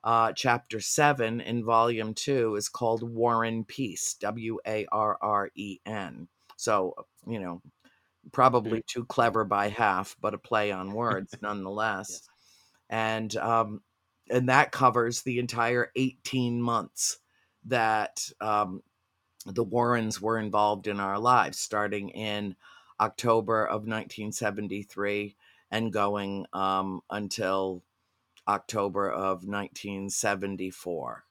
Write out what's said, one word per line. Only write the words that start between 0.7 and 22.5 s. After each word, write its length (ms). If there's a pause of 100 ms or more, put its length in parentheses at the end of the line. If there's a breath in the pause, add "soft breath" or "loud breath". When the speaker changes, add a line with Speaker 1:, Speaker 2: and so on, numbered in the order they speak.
Speaker 1:
seven 600
in 240
volume 500
two 420
is 120
called 340
Warren 600
Peace, 500
W 520
A 240
R 300
R 340
E 320
N. 420 (280 loud breath)
So, 380 (320)
you 120
know, 240 (720 soft breath)
probably 460
Speaker 2:
Hmm. 80
Speaker 1:
too 180
clever 400
by 240
half, 520
but 140
a 40
play 340
on 200
words 420
Speaker 2:
<laughs> 80
Speaker 1:
nonetheless. 680
Speaker 2:
Yes. 180 (640 soft breath)
Speaker 1:
And, 460
um, 460 (480)
and 180
that 240
covers 500
the 160
entire 560
eighteen 680
months 580 (480)
that, 640 (100)
um, 420 (640)
the 180
Warrens 580
were 160
involved 480
in 140
our 180
lives, 400
starting 520
in 460 (440 loud breath)